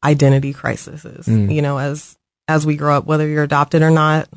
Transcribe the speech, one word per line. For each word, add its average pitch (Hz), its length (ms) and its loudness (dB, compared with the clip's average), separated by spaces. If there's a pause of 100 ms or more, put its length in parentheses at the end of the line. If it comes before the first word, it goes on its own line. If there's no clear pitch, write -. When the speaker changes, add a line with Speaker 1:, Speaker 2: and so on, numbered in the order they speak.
Speaker 1:
identity 139 500 2
crises, - 720 -10
Speaker 2:
Mm. 107 280 0
Speaker 1:
you 151 80 0
know, 143 160 -2
as, 143 380 -8 (320)
as 156 160 0
we 151 120 0
grow 147 200 0
up, 135 80 -2
whether 151 240 -2
you're 151 140 -2
adopted 147 400 2
or 160 80 4
not 156 460 2